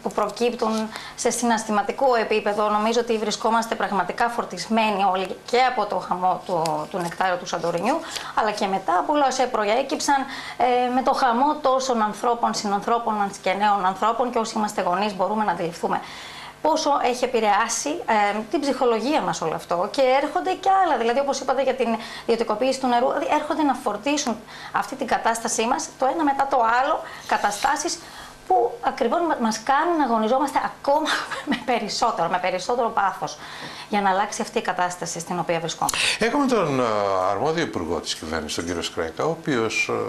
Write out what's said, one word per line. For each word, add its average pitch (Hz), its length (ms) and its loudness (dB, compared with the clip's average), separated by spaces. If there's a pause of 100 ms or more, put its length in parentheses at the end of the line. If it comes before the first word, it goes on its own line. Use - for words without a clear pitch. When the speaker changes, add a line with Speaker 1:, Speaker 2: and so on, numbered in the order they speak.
Speaker 1:
που 208 80 -4
προκύπτουν 226 600 0 (440)
σε - 140 0
συναισθηματικό 233 840 2
επίπεδο. 214 540 0
Νομίζω 214 300 2
ότι 233 180 0
βρισκόμαστε 220 580 0
πραγματικά 190 540 0
φορτισμένοι 214 760 0 (100)
όλοι 190 140 -2 (240)
και 240 60 4 (140)
από 220 140 -2
το 190 120 -2
χαμό 180 480 0
του, 156 460 0
του 202 60 -4
Νεκτάριου 180 400 0
του 175 100 -8
Σαντορινιού, 175 520 0 (360)
αλλά 220 160 2
και 208 160 -2
μετά 196 320 0
από 339 140 0
όλα 294 140 4
όσα 262 200 2
προέκυψαν, 247 680 0 (420)
ε, 247 380 2
με 254 60 2
το 262 120 2
χαμό 262 480 4
τόσων 262 400 2
ανθρώπων, 220 520 0
συνανθρώπων 220 600 0 (280)
και 190 120 0
νέων 202 320 2
ανθρώπων, 220 460 0
και 240 60 0
όσοι 220 200 -2
είμαστε 214 240 -2
γονείς 190 340 0
μπορούμε 202 280 0
να 202 80 2
αντιληφθούμε 170 480 -2 (600)
πόσο 311 280 2 (140)
έχει 247 200 0
επηρεάσει, 220 680 2
ε, 214 500 0 (120)
την 339 100 2
ψυχολογία 247 600 2
μας 175 200 -2
όλο 160 140 -2
αυτό. 175 360 -2
Και 285 100 0 (220)
έρχονται 359 300 -2
κι 370 160 0 (140)
άλλα, 311 140 2
δηλαδή, 233 220 2
όπως 277 200 0
είπατε 269 240 0
για 262 100 2
την 233 140 0 (380)
ιδιωτικοποίηση 233 540 0
του 262 80 0
νερού, 240 200 4 (320)
έρχονται 311 240 -2
να 277 100 4
φορτίσουν 240 640 -2 (360)
αυτή - 240 -2
την 262 120 -4
κατάστασή 226 580 0
μας, 226 220 -2 (120)
το 262 140 2
ένα 339 100 0
μετά 277 260 2
το 285 80 2 (240)
άλλο, 311 220 0 (240)
καταστάσεις 262 720 0 (480)
που 466 240 4 (100)
ακριβώς 262 460 0
μα-, 302 140 0
μας - 220 0
κάνουν 320 340 2
να 294 60 2
αγωνιζόμαστε 233 640 2
ακόμα 294 440 0 (220)
<laughs> - 200 -6
με - 140 -2
περισσότερο, 214 640 0
με 180 120 0
περισσότερο 185 480 0
πάθος, 190 480 -2 (520)
για 202 120 0
να 196 80 4
αλλάξει 196 320 0
αυτή - 160 -4
η 220 40 0
κατάσταση 180 580 -4
στην 175 200 -6
οποία 165 200 -2
βρισκόμαστε. 160 380 -2 (280)
Speaker 2:
Έχουμε 277 220 2
τον, 165 320 2
ε, 127 40 4 (480)
αρμόδιο 151 320 0
υπουργό 85 360 -2
της - 160 -6
κυβέρνησης, 78 400 -6
τον 85 100 -4
κύριο 85 160 -4
Σκρέκα, 82 440 -4
ο 151 40 2
οποίος 139 600 0 (200)